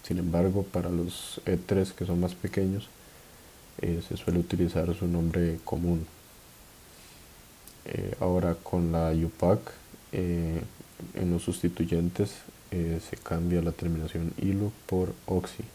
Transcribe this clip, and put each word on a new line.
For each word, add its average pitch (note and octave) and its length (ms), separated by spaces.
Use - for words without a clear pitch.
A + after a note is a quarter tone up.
Sin F2 160
embargo, F2+ 440
para F2+ 260
los F2 560
éteres F#2+ 480
que - 120
son F2 140
más F2+ 160
pequeños, G2 540
eh, E2+ 260
se - 100
suele F2 220
utilizar F2 540
su F2 140
nombre E2+ 560
común. E2 420
Eh, B1+ 340
ahora F2+ 360
con F2 360
la D#2+ 220
yupac, E2+ 460
eh, E2+ 500
en F2+ 160
los E2+ 120
sustituyentes, F2 920
eh, E2 280
se - 80
cambia E2+ 440
la E2 100
terminación E2 680
ilo G2 340
por F#2 280
oxi. - 380